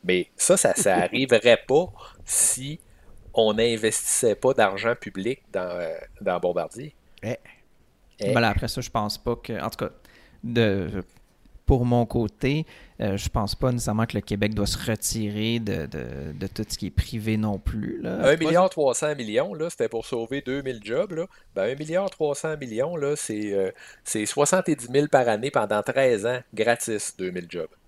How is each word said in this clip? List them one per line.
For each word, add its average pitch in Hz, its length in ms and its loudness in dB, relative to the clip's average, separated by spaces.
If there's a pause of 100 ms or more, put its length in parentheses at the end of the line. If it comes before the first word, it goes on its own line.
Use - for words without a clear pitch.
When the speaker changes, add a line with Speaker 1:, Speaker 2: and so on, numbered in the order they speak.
Speaker 1:
Mais 180 240 2 (100)
ça, - 180 0
ça, - 200 2
ça 185 220 2
Speaker 2:
<laughs> - 40 4
Speaker 1:
arriverait 117 680 4
pas 156 240 4 (340)
si - 540 -2 (540)
on 110 220 4
n'investissait 113 800 2
pas 131 180 2
d'argent 107 420 2
public 98 460 -6 (100)
dans, 92 160 -2
euh, 87 260 -4 (280)
dans 92 180 0
Bombardier. 87 540 -4 (300)
Speaker 3:
Eh. 113 140 -6 (800)
Speaker 1:
Eh. 101 140 0
Speaker 2:
Voilà, 117 160 4
après 107 180 0
ça, 127 140 -6
je - 100 -10
pense 104 260 -4
pas 120 180 -4
que, 107 260 -8
en 101 100 -4
tout - 140 -8
cas, - 60 -8 (520)
de, 101 600 2 (640)
pour 127 180 4
mon 120 220 4
côté, 131 600 0 (360)
euh, 101 160 -2
je - 100 -6
pense 104 280 -2
pas 127 180 0
nécessairement 113 320 0
que - 100 -8
le 101 60 0
Québec 104 320 -2
doit 104 140 0
se - 100 -2
retirer 110 840 -2
de, 95 280 -2
de, 69 520 -8
de 98 80 -6
tout - 180 -6
ce - 120 -10
qui - 100 -8
est 90 40 -6
privé 110 440 -2
non 107 240 -2
plus, - 420 -4
là. - 240 -2
Speaker 1:
Un 151 120 8
milliard 165 320 4
trois 139 260 0
cents 151 200 -2
millions, 127 380 -2
là, 165 160 -4
c'était 113 200 -2
pour 113 160 -6
sauver 127 360 -4
deux 131 200 -4
mille 127 200 -6
jobs, 143 300 -2
là. 165 140 -6 (300)
Ben, 104 180 0
un - 20 -4
milliard 160 360 -2
trois 147 240 -2
cents 156 200 -4
millions, 135 400 -4
là, 143 220 0
c'est, 107 340 -4
euh, 95 200 2 (340)
c'est 107 200 -2
soixante-dix 143 640 0
mille 143 200 2
par 127 180 6
année 113 240 0
pendant 104 300 2
treize 123 440 2
ans, 123 140 -2 (140)
gratis, 110 640 0
deux 92 140 -4
mille 87 180 -8
jobs. 85 180 -6 (200)